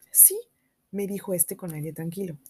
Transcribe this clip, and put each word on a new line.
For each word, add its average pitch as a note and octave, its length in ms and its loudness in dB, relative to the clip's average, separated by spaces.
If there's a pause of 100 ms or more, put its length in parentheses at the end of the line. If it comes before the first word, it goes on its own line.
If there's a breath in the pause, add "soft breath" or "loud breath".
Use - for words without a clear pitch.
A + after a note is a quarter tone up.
(120)
"Sí", - 260 6 (540)
me G3 160 -2
dijo G3 260 -4
este F3+ 240 -2
con E3+ 160 -10
aire D#3 200 -8
tranquilo. E3+ 440 -8 (120)